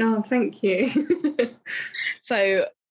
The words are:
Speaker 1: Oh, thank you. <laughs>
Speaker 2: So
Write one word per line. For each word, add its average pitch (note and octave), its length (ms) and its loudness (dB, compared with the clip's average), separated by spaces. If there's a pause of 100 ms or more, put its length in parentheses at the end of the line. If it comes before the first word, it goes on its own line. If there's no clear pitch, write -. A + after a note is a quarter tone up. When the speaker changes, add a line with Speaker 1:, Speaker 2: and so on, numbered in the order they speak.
Speaker 1:
Oh, A3 220 2
thank - 400 -2
you. G3 260 2 (480)
<laughs> A#3+ 220 -2 (680)
Speaker 2:
So G3 420 2 (240)